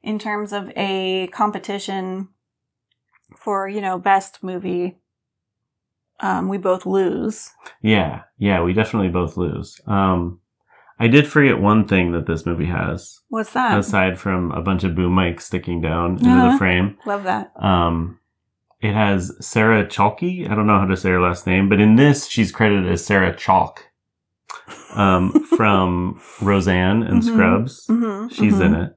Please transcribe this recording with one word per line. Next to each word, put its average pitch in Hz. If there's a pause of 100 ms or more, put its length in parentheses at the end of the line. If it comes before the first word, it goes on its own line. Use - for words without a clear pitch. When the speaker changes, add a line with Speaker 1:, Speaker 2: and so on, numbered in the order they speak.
Speaker 1:
in 214
terms 208
of 202
a 190
competition 196 (1040)
for, 196
you 208
know, 185
best 196
movie, 180 (1200)
um, 190
we 196
both 185
lose. 190 (300)
Speaker 2:
Yeah, 101 (160)
yeah, 98
we 90
definitely 107
both 85
lose. 80
Um, 92 (600)
I 117
did 143
forget 139
one 104
thing 90
that 82
this 80
movie 80
has. 82 (100)
Speaker 1:
What's 220
that? 247
Speaker 2:
Aside 92
from 90
a -
bunch 92
of 87
boom 90
mics 87
sticking 87
down 85
into 92
the -
Speaker 1:
Uh-huh. -
Speaker 2:
frame. 92
Speaker 1:
Love 202
that. 107 (100)
Speaker 2:
Um, 85 (640)
it 104
has 101 (140)
Sarah 110
Chalke. 170
I 104
don't 107
know 104
how 95
to 95
say 92
her 90
last 90
name, 95
but 101
in 107
this, 143
she's 110
credited 101
as 92
Sarah 95
Chalk, - (1040)
um, 95
Speaker 1:
<laughs> -
Speaker 2:
from 92 (220)
Roseanne 98
and -
Speaker 1:
Mm-hmm. 233
Speaker 2:
Scrubs. 98
Speaker 1:
Mm-hmm. 226
Speaker 2:
She's 104
in 92
Speaker 1:
Mm-hmm. 85
Speaker 2:
it. -